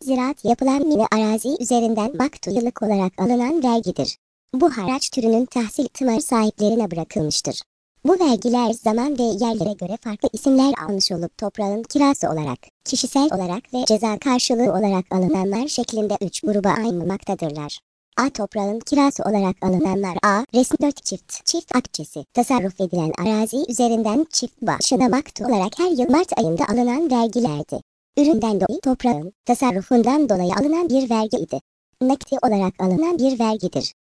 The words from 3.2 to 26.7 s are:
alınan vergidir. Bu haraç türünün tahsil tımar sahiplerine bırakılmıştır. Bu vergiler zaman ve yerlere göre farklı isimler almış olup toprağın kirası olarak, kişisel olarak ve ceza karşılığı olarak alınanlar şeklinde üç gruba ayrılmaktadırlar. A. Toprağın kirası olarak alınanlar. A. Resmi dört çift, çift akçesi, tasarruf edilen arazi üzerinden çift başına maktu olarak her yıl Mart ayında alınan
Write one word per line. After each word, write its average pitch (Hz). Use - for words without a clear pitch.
alınan 254
vergidir. 226
Bu 269
haraç 247
türünün 226
tahsil 247
tımar 226
sahiplerine 214
bırakılmıştır. 156
Bu 359
vergiler 240
zaman 233
ve 247
yerlere 220
göre 190
farklı 226
isimler 269
almış 196
olup 170
toprağın 208
kirası 277
olarak, 151
kişisel 269
olarak 185
ve 254
ceza 214
karşılığı 247
olarak 190
alınanlar 190
şeklinde 214
üç 180
gruba 202
ayrılmaktadırlar. 170
A. 254
Toprağın 208
kirası 277
olarak 196
alınanlar. 190
A. 208
Resmi 254
dört 285
çift, -
çift -
akçesi, 156
tasarruf 233
edilen 170
arazi 220
üzerinden 233
çift -
başına 233
maktu 254
olarak 208
her 359
yıl 247
Mart 320
ayında 320
alınan 247